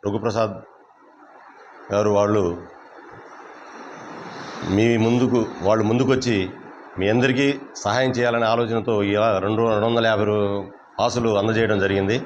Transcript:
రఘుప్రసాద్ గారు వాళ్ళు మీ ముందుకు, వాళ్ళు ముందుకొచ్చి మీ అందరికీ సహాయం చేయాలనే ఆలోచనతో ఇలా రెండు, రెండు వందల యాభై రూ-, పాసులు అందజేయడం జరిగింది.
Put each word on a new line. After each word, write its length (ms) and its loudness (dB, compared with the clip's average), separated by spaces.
రఘుప్రసాద్ 480 -2
గారు 180 2
వాళ్ళు 520 2
మీ 280 4
ముందుకు, 500 2
వాళ్ళు 220 2
ముందుకొచ్చి 680 0
మీ 100 0
అందరికీ 520 2
సహాయం 340 0
చేయాలనే 360 0
ఆలోచనతో 560 0
ఇలా 360 2
రెండు, 300 0
రెండు 180 2
వందల 200 2
యాభై 180 2
రూ-, 400 -2
పాసులు 400 0
అందజేయడం 420 0
జరిగింది. 460 0